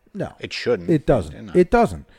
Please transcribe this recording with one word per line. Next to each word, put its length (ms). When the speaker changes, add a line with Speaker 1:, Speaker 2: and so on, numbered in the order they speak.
Speaker 1:
No. 240
Speaker 2:
It 140
shouldn't. 380
Speaker 1:
It 160
doesn't. 400
Speaker 2:
No. 80
Speaker 1:
It 160
doesn't. 360